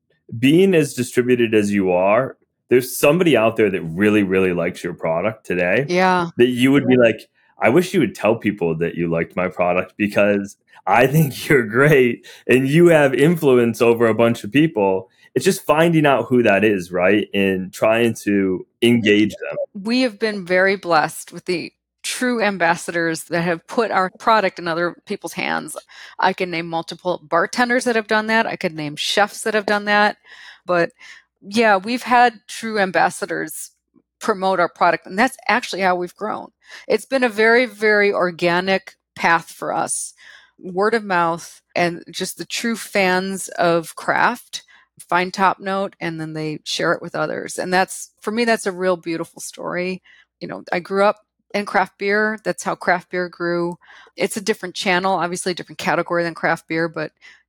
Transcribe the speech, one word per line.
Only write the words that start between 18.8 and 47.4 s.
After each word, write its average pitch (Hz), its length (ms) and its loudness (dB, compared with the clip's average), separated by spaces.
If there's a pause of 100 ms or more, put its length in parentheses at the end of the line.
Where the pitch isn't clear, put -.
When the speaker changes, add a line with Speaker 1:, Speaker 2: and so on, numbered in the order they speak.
Speaker 1:
engage 107 500 4
them. - 260 -10 (160)
Speaker 2:
We 220 280 -2
have 226 160 -2
been 208 280 -6
very 185 320 2
blessed 165 560 -2
with 175 100 -16
the 165 300 -6 (300)
true 247 380 -4
ambassadors 170 840 -2
that 170 160 -4
have 170 260 -4
put 226 240 -2
our 185 260 0
product 214 420 2
in 175 80 -8
other 170 280 -4 (100)
people's - 280 -10
hands. 156 420 -6 (440)
I 190 120 2
can 185 200 -6
name 170 160 -6
multiple 170 540 -6
bartenders 240 600 0
that 240 140 0
have 214 100 -4
done 214 200 0
that. 226 200 2
I - 80 -6
could 175 180 -6
name 151 220 -8
chefs - 460 -2
that 220 140 -2
have 208 100 0
done 208 200 -2
that. 208 320 2 (480)
But 170 260 0 (500)
yeah, 208 360 4
we've 226 260 -4
had 240 440 4
true 220 320 -8
ambassadors 165 920 -2 (480)
promote 190 400 -2
our 170 100 0
product, 170 360 0
and 190 140 -8
that's 247 180 0 (120)
actually 208 320 -2
how 185 140 2
we've 175 200 -8
grown. - 360 -10 (360)
It's 220 180 0
been 262 180 -2
a 247 60 2
very, 226 360 2
very 208 480 2
organic 180 800 -2 (200)
path 165 360 0
for - 220 -8
us. - 400 -6 (440)
Word 190 360 -4
of 226 100 -2
mouth 170 580 -2 (140)
and 175 340 -2
just - 280 -10
the 170 80 -12
true 233 320 -6
fans 190 720 -2
of 170 460 -2
craft - 680 -2 (360)
find 180 340 -4
Top 190 260 0
Note, 196 400 -6
and 165 220 -8
then 156 120 -10
they 156 300 -8
share - 300 -2
it - 80 -6
with 170 140 -12
others. - 440 -6